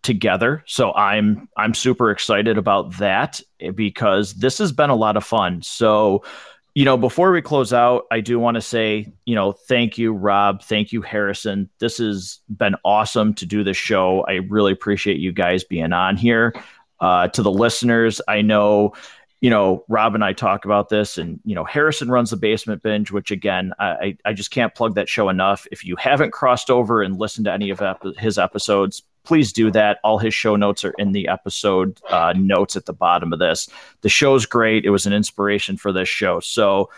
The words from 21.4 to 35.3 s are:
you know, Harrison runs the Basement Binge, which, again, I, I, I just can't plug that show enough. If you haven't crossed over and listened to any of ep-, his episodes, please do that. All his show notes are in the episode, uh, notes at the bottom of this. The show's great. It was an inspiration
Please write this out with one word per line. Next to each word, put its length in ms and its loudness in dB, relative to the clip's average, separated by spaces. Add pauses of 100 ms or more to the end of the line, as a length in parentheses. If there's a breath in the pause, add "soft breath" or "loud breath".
you 120 -4
know, 100 -6
Harrison 440 -2
runs 200 2
the 80 -6
Basement 460 -2
Binge, 280 -2
which, 200 -4
again, 460 -4
I, 80 -2
I, 320 -4 (100)
I 60 0
just 180 -10
can't 220 -2
plug 220 -2
that 140 -2
show 180 0
enough. 460 0
If 100 -14
you 140 -8
haven't 340 0
crossed 380 0
over 320 2
and 180 -4
listened 260 -4
to 60 0
any 180 -2
of 120 -6
ep-, 240 -4 (120)
his 200 -2
episodes, 680 0 (200)
please 300 2
do 160 2
that. 340 2
All 140 2
his 160 -2
show 220 0
notes 280 0
are 140 -6
in 140 0
the 160 -2
episode, 840 -2
uh, 260 2
notes 400 0
at 120 -10
the 60 -6
bottom 380 0
of 60 -4
this. 320 -2 (320 loud breath)
The 80 0
show's 380 4
great. 360 2
It 60 0
was 160 2
an 80 0
inspiration 640 -2